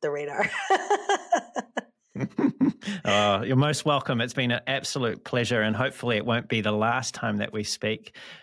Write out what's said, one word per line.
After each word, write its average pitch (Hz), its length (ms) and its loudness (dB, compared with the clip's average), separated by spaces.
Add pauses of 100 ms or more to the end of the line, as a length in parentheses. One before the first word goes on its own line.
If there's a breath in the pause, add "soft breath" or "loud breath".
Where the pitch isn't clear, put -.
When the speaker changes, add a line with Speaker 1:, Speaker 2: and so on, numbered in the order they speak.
Speaker 1:
the 151 100 -2
radar. 147 400 -2 (180)
<laughs> - 1500 -2
Speaker 2:
<laughs> 135 120 -2 (760 loud breath)
Uh, 104 420 4
you're 131 120 2
most 147 280 2
welcome. 135 360 2
It's 123 120 -4
been 123 180 0
an 117 140 0
absolute 131 600 -2
pleasure, 120 360 2
and 107 140 2
hopefully 120 400 0
it 104 100 0
won't 117 220 0
be 113 140 0
the 107 100 0
last 117 420 0
time 107 240 -2
that 104 140 -4
we 107 120 -4
speak. - 520 -6 (280 loud breath)